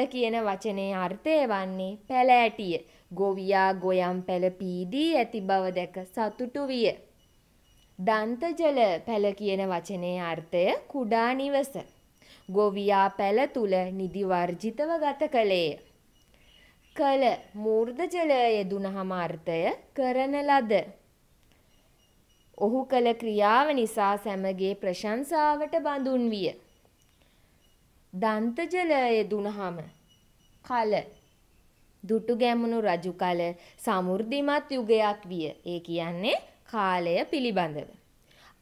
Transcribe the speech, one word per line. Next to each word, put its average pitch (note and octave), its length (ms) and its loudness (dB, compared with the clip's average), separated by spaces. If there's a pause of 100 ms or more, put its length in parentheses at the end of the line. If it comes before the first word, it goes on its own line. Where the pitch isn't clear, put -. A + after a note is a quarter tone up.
කියන B3 340 -2
වචනේ G3 560 -2
අර්ථය F#3+ 480 0
වන්නේ F#3+ 600 -2
පැලෑටිය. A#3+ 760 4 (320)
ගොවියා F#3+ 640 2
ගොයම් F#3 480 0
පැල F3+ 280 -2
පීදී F#3 600 -4
ඇති A#3 280 0
බව F#3+ 300 0
දැක F3+ 320 -6
සතුටු A#3+ 640 -6
විය. B3 240 2 (1080)
දන්තජ A#3 680 -2
ල, C#4+ 160 4 (200)
පැල G#3+ 320 -2
කියන G3 320 -2
වචනේ F3+ 560 -4
අර්ථය E3 440 0 (200)
කුඩා A#3 480 0
නිවස. C#4 400 0 (760)
ගොවියා G3 640 4
පැල G3+ 280 0 (100)
තුල G#3+ 260 0 (160)
නිදි F#3+ 340 -4
වර්ජිතව F#3 720 -2
ගත D4 320 -2
කළේය. G3 480 2 (1200)
කළ, C#4 280 4 (280)
මූර්ධ A3+ 500 -2
ජ F4 180 -4
ල D#4 120 2 (180)
යෙදුනහම G3 640 -2
අර්ථය E3+ 460 -4 (300)
කරන C4 480 0
ලද. C#4 340 2 (1900)
ඔහු A3+ 260 2
කළ B3 300 2
ක්‍රියාව A3+ 560 2
නිසා A3 460 2
සැමගේ F#3+ 580 -4
ප්‍රශංසාවට C#4+ 1040 -2
බඳුන් C4+ 480 0
විය. G3+ 240 -2 (1600)
දන්තජ A3+ 680 -2
ල E4+ 120 2 (160)
යෙදුනහම G3+ 680 -2 (880)
කල, A3+ 280 0 (1120)
දුටු A3 320 0
ගැමුණු A#3 440 2
රජු F3+ 320 0
කල F3 280 0 (340)
සමෘද්ධිමත් A3+ 960 -2
යුගයක් G#3+ 540 2
විය. F3 220 -6 (160)
ඒ F3 180 -6
කියන්නේ E3+ 560 -4 (260)
කාලය F3+ 640 0
පිළිබඳව. F#3 640 -2 (720)